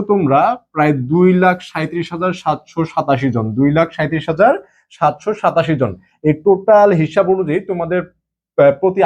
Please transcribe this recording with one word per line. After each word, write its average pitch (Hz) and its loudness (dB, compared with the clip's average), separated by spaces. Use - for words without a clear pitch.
তোমরা 151 2
প্রায় 151 0
দুই 180 4
লাখ 180 2
সাঁইত্রিশ 160 -6
হাজার 180 -4
সাতশো - -6
সাতাশি 135 -2
জন, 117 -2
দুই 139 2
লাখ 165 2
সাঁইত্রিশ 151 -4
হাজার 208 2
সাতশো 151 -2
সাতাশি 165 0
জন। 110 -2
এই 151 2
টোটাল 202 4
হিসাব 165 0
অনুযায়ী 175 -4
তোমাদের, 175 -4
আহ, 143 6
প্রতি 190 0